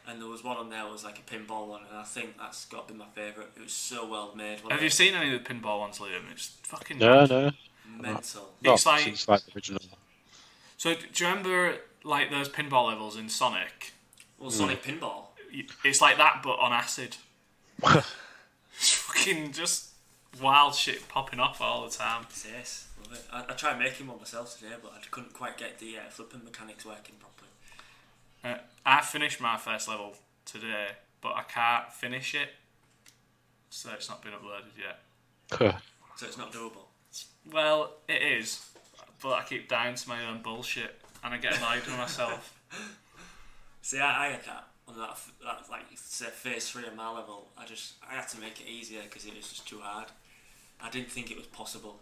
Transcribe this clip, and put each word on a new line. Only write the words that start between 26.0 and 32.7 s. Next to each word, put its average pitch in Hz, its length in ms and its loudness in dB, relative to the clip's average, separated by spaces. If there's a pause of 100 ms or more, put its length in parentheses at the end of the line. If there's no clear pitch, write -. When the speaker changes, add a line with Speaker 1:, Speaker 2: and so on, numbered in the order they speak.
Speaker 1:
flipping 117 320 -18
mechanics 110 420 -18
working 107 300 -16
properly. - 340 -20 (920)
Speaker 2:
Uh, 123 180 -6 (240)
I 135 160 8
finished 147 400 -2
my 117 160 2
first 110 300 -6
level 104 280 -8 (300)
today, 107 440 -6 (320)
but 113 140 -4
I 110 80 -2
can't 120 480 0
finish 131 440 -6
it, 143 140 -2 (1200)